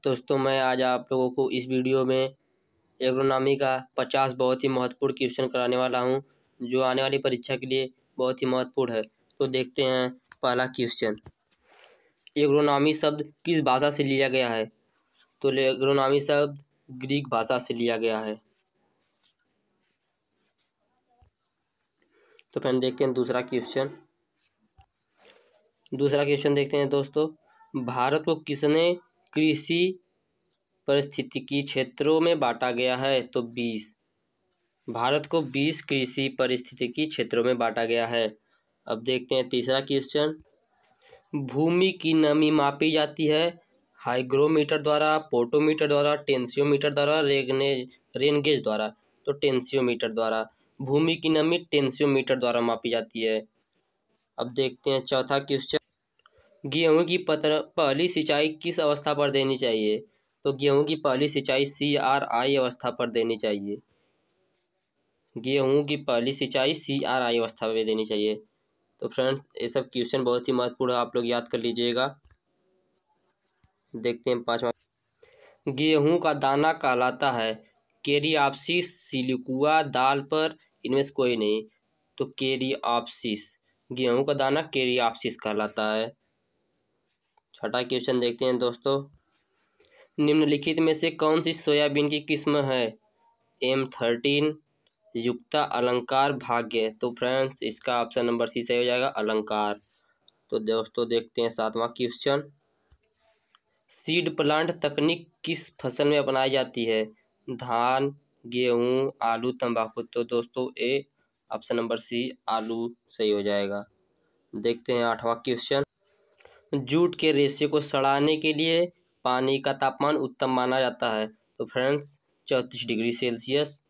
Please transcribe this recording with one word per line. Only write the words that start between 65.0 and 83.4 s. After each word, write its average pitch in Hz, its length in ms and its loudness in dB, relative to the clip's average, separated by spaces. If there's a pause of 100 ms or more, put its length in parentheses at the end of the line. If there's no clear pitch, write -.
गेहूं 135 460 2
की 147 140 -2
पहली 135 360 0
सिंचाई 139 400 0
सीआरआई 127 640 0
अवस्था 113 300 -2
में 113 180 0
देनी 110 200 0
चाहिए। 107 300 0 (680)
तो - 60 -6
फ्रेंड्स, 135 340 -2 (200)
ये 117 60 -4
सब 127 220 -4
क्वेश्चन 127 340 -2
बहुत 120 240 0
ही 135 60 0
महत्वपूर्ण 123 400 0
है, 123 40 2
आप 120 180 -2
लोग 120 120 0
याद 120 200 -2
कर 127 120 -4
लीजिएगा। 120 600 -2 (1800)
देखते 120 340 -2
हैं 120 140 0
पाँचवा, 117 280 0 (960)
गेहूं 151 520 4
का 160 140 0
दाना 143 400 2
कहलाता 127 580 0
है 113 220 0 (520)
कैरियोप्सिस, 147 960 0
सिलिकुआ, 131 800 0
दाल 135 400 0
पर, 156 360 -2 (280)
इनमें 135 180 2
से 143 80 -6
कोई 123 260 0
नहीं। 107 260 0 (540)
तो 135 80 -2
कैरियोप्सिस, 127 1300 -4 (340)